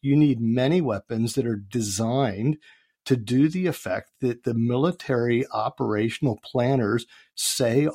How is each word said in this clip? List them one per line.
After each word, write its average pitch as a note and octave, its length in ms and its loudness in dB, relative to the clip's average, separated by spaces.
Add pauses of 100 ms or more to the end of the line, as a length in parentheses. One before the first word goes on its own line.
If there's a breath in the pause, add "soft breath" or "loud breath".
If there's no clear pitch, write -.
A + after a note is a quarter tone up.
You C#3 160 2
need C#3 240 4
many B2+ 400 2
weapons A2+ 540 -2
that B2 120 0
are A2+ 80 -2
designed A2+ 1000 -2 (480 soft breath)
to C3 100 2
do B2 320 2
the F3+ 180 -2
effect G#2+ 540 -4
that B2 240 -4
the A#2+ 100 -2
military A#2+ 1000 0
operational A2+ 920 -2
planners A#2+ 640 0 (260 soft breath)
say C3 600 0